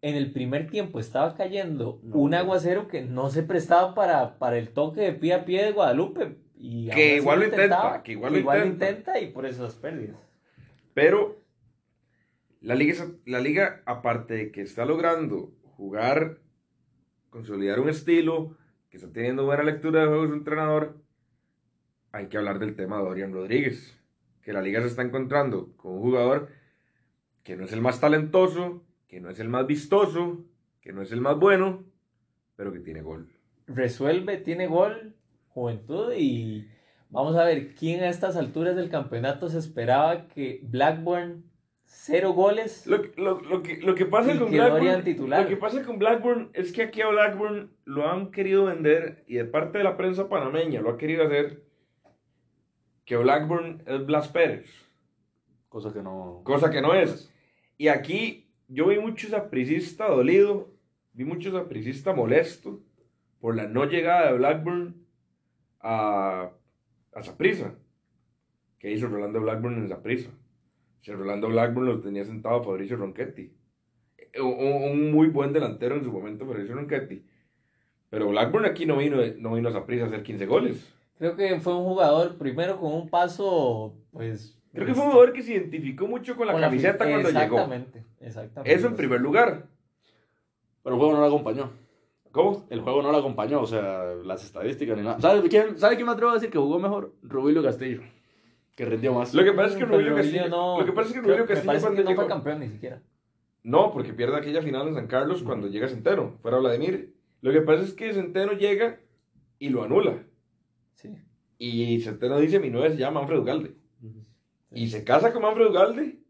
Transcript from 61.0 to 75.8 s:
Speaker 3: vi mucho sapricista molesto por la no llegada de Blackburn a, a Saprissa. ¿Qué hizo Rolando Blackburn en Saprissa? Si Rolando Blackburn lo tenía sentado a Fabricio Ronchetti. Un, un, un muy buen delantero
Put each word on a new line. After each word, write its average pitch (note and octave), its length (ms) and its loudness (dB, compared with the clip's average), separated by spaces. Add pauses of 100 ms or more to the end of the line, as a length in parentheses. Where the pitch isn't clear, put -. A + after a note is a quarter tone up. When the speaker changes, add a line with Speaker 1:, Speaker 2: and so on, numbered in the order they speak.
Speaker 3:
vi B2+ 140 -8
mucho F3 260 -8
sapricista C#3 600 -6
molesto D3+ 680 0 (580)
por A2+ 160 -4
la G#2+ 120 -6
no B2 180 0
llegada E3 460 4
de B2 60 2
Blackburn D#3+ 680 0 (760)
a, G2+ 680 -2 (640)
a G#2 100 -14
Saprissa. D#3 520 -2 (1040)
¿Qué G#2 120 -10
hizo A2 160 -4
Rolando G#2 340 -4
Blackburn A2+ 360 -4
en G#2 120 -6
Saprissa? A2+ 420 -6 (720)
Si G#2 100 -18
Rolando G2+ 380 -6
Blackburn A#2 380 2
lo A#2 120 0
tenía G2+ 260 -8
sentado A2 320 -4
a A2+ 60 -2
Fabricio G2 340 -6
Ronchetti. G2 540 -10 (880)
Un, C3 80 -2
un, C3+ 440 -2
un D3 200 2
muy D#3 160 8
buen C#3 260 0
delantero B2 420 -2